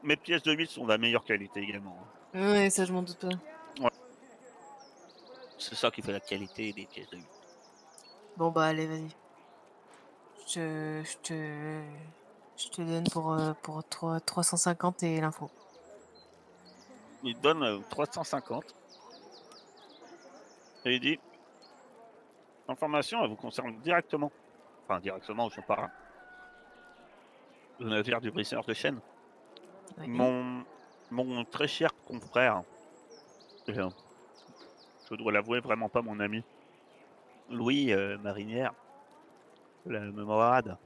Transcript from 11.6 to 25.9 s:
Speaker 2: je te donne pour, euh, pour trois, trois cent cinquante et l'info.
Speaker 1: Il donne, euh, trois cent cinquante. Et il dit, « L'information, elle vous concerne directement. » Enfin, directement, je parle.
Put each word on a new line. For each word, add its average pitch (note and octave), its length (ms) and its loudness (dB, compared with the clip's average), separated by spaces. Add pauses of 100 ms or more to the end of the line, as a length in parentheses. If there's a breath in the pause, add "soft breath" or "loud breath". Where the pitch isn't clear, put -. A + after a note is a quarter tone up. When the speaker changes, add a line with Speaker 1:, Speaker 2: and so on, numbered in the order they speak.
Speaker 2:
je - 120 -8
te - 140 -6
donne E3 260 0
pour, D#3+ 260 0
euh, D#3 180 2 (100)
pour D#3 220 -6
trois, E3 340 -2
trois - 240 -2
cent F3 140 2
cinquante F3 480 2
et D#3+ 160 2
l'info. D#3 280 -2 (1700)
Speaker 1:
Il A#2+ 160 -4
donne, D#3 240 6
euh, G#2+ 160 2 (100)
trois D3 180 0
cent E3 180 -6
cinquante. - 500 -6 (2000)
Et B2+ 120 4
il B2 40 0
dit, « C#3+ 200 0 (1500)
L'information, D3 540 0
elle B2 80 2
vous A2 60 -8
concerne A#2 440 -8
directement. » D#3 520 0 (560)
Enfin, F#2+ 100 0
directement, G2 500 -4
je - 120 -10
parle. G#2 280 0 (1900)